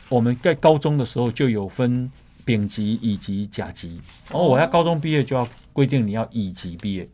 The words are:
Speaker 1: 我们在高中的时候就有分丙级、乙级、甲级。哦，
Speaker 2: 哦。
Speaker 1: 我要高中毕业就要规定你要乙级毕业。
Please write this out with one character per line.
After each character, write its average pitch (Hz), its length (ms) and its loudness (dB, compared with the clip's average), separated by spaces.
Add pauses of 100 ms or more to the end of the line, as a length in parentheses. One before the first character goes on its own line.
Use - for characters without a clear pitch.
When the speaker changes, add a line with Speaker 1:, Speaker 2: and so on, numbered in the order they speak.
Speaker 1:
我 123 120 2
们 120 160 0
在 170 160 0
高 156 240 6
中 151 200 0
的 127 80 0
时 - 140 -6
候 120 100 2
就 127 200 0
有 104 180 0
分 123 420 -2 (360)
丙 107 220 0
级、 107 340 -2
乙 107 160 0
级、 101 300 -6
甲 98 260 -8
级。 85 260 -14 (320)
哦， 143 80 -4
Speaker 2:
哦。 175 80 4
Speaker 1:
我 127 100 6
要 160 80 4
高 170 200 4
中 165 160 0
毕 156 100 -2
业 151 100 2
就 131 140 -2
要 120 100 0 (280)
规 143 120 2
定 131 220 0
你 101 60 -2
要 113 180 -2
乙 104 180 -4
级 87 280 -12
毕 101 160 -6
业。 92 200 -6